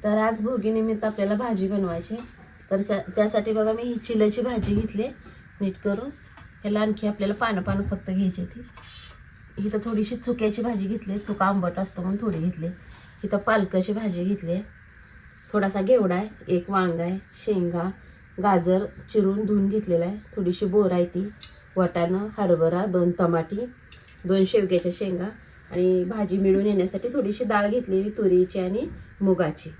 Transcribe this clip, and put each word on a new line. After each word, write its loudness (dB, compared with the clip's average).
तर 2
आज 0
भोगी 0
निमित्त 0
आपल्याला 0
भाजी 0
बनवायची. -2
तर 2
त्या-, -2
त्यासाठी 2
बघा, 2
मी -2
ही -4
चिल्याची 2
भाजी 0
घेतली -2
नीट -2
करून. -2
ह्याला 0
आणखी 0
आपल्याला -2
पानं -2
पानं -2
फक्त -4
घ्यायची 0
ती. -14
इथं -2
थोडीशी -2
चुक्याची -2
भाजी -2
घेतली, -4
चुका -2
आंबट 0
असतो -6
म्हणून -2
थोडी -2
घेतली. -2
इथं -2
पालकाची 2
भाजी -4
घेतली, -2
थोडासा 0
घेवडा 4
आहे, -2
एक 0
वांग 2
आहे, -2
शेंगा, 0
गाजर 4
चिरून 2
धुवून 2
घेतलेला 0
आहे, -4
थोडीशी -2
बोर 4
आहे 2
ती, -4
वाटाणं, 0
हरभरा, 2
दोन 2
टमाटी, 0
दोन 4
शेवग्याच्या 2
शेंगा -4
आणि 2
भाजी -2
मिळून 4
येण्यासाठी 0
थोडीशी -2
डाळ 2
घेतली 0
मी -2
तुरीची 2
आणि -2
मुगाची. 2